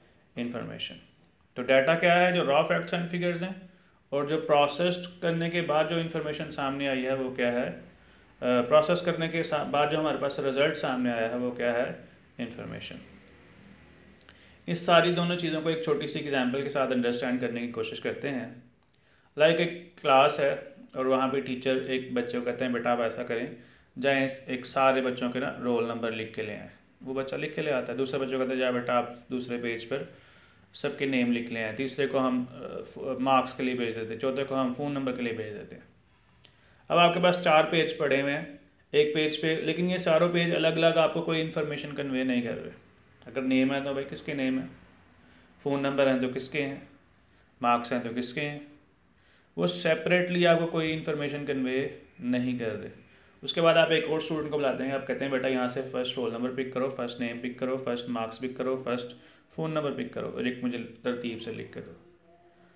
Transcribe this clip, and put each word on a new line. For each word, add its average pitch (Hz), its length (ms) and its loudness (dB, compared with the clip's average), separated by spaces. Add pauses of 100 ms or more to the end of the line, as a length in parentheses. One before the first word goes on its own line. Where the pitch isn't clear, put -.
(400)
information। 110 540 -6 (640)
तो 127 60 -6
डेटा 131 340 6
क्या 175 180 6
है? 180 200 6
जो 175 100 2
रॉ 143 200 6
facts 170 300 0
एंड 170 160 -2
figures 175 340 -2
हैं, 185 260 -10 (420)
और 143 180 0
जो 156 80 2
प्रोसेस्ड 156 840 2
करने 170 280 0
के 175 120 0
बाद 156 280 2
जो 170 100 0
information 156 500 -4
सामने 139 380 -2
आई 131 140 0
है 131 140 0
वो 127 200 -4
क्या 120 160 2
है? 127 380 -4 (500)
अ, - 20 -10
प्रोसेस 139 600 4
करने 165 260 -2
के 165 160 -2
सा-, 151 240 -2
बाद 147 240 2
जो 160 60 0
हमारे 151 200 0
पास 139 220 -2
result 139 340 2
सामने 127 380 -2
आया 113 160 0
है 120 100 -2
वो 123 140 -2
क्या 120 220 -2
है? 139 340 -4 (320)
Information। 110 560 -10 (1700)
इस 170 180 -2
सारी 175 260 6
दोनों 175 240 2
चीज़ों 160 260 -2
को 160 80 0
एक 160 140 -2
छोटी 147 240 0
सी 156 120 -6
example 139 440 0
के 143 60 -4
साथ 131 220 0
understand 123 500 0
करने 120 200 -4
की 120 60 -6
कोशिश 113 320 -6
करते - 280 -4
हैं। 123 360 -8 (760)
Like 160 180 6
एक 170 440 -2
class 147 380 6
है - 360 0 (220)
और 131 100 0
वहाँ 131 220 4
पे 135 120 0
teacher 127 360 -2
एक 127 380 -4
बच्चे 123 240 -2
को 120 60 -6
कहते 123 200 -2
हैं, 123 80 0
"बेटा 120 180 0
आप 120 80 2
ऐसा 117 240 -2
करें, 120 320 -4 (420)
जाएं 135 280 2
इस, - 240 -6
एक 127 160 -6
सारे 135 360 4
बच्चों 123 280 -2
के 123 100 -4
ना 143 220 -4
roll 120 240 0
number 113 260 -4
लिख 110 240 -6
के 110 60 -6
ले 104 100 -4
आएँ।" 101 180 -12 (340)
वो 131 100 -8
बच्चा 135 240 -4
लिख 156 180 -6
के 160 60 -4
ले 151 100 -2
आता 123 200 -2
है। 117 60 -6
दूसरे 135 220 -2
बच्चे 131 140 -4
को 131 60 0
कहते 127 120 0
हैं, 127 80 -2
"जा 127 120 2
बेटा 123 220 -2
आप 120 380 -2
दूसरे 123 260 -4
page 117 260 -4
पर 143 300 -6 (600)
सबके - 320 -4
name 123 260 2
लिख 120 200 -2
ले 113 120 -4
आएँ।" 110 120 -4
तीसरे 135 320 -2
को 135 120 0
हम, 127 260 0
अ, - 380 -12
फ-, - 380 -8
marks 131 320 4
के 139 100 -6
लिए 127 120 0
भेज 117 200 -2
देते 113 180 -6
हैं, 110 60 -8
चौथे 135 240 0
को 135 120 -4
हम 127 180 0
phone 143 180 -4
number 135 200 -2
के 123 100 -6
लिए 117 120 -2
भेज 107 200 -8
देते 101 220 -14
हैं। - 80 -20 (1080)
अब 156 60 4
आपके 170 220 6
पास 180 180 4
चार 156 260 6
पेज 160 360 0
पड़े 139 220 2
हुए 143 100 0
हैं 156 280 -6 (340)
एक 151 220 4
पेज 156 220 0
पे, 160 180 0
लेकिन 160 340 0
ये 180 100 0
सारों 170 300 4
पेज 170 260 2
अलग-अलग 160 420 4
आपको 160 240 2
कोई 165 180 0
information 151 520 -4
convey 139 320 -2
नहीं 123 180 2
कर 113 120 -2
रहे। - 180 -10 (560)
अगर 123 140 -4
name 131 320 2
है 139 100 -2
तो 139 100 -4
भाई 139 100 -4
किसके - 300 -8
name 131 260 0
है, 127 100 -8 (920)
Phone 139 160 0
number 139 280 2
हैं 131 140 4
तो 127 80 0
किसके 127 320 -6
हैं, 135 280 -6 (760)
Marks 120 300 2
हैं 120 100 -2
तो 117 60 -6
किसके 123 320 -4
हैं, 147 260 -8 (880)
वो 175 100 2
separately 175 800 2
आपको 165 200 6
कोई 165 220 -2
information 147 580 -4
convey 135 560 -2 (200)
नहीं 123 380 0
कर 117 100 -2
रहे। 101 220 -8 (520)
उसके 156 180 -2
बाद 165 160 8
आप 160 140 6
एक 160 140 4
और 156 160 0
student 151 300 -4
को 151 60 0
बुलाते 127 260 0
हैं, 135 100 -2
आप 135 140 -4
कहते 127 180 -2
हैं, 139 60 -2
"बेटा 131 160 0
यहाँ 127 200 2
से 123 140 -4
first 127 360 -4
roll 117 140 -2
number 120 180 -2
pick 127 240 -4
करो, 127 160 0
first 120 300 -6
name 120 200 -4
pick 123 200 -6
करो, 131 180 -2
first 123 320 -4
marks 117 280 -4
pick 127 200 -6
करो, 131 200 -2
first 123 400 -6 (380)
phone 160 160 -4
number 151 200 -2
pick 123 220 -6
करो, 113 140 -6
और 123 200 -4
एक 123 160 -4
मुझे 123 140 -2
तरतीब 117 600 -6
से 113 140 -8
लिख 110 200 -12
के - 60 -12
दो।" - 380 -18 (580)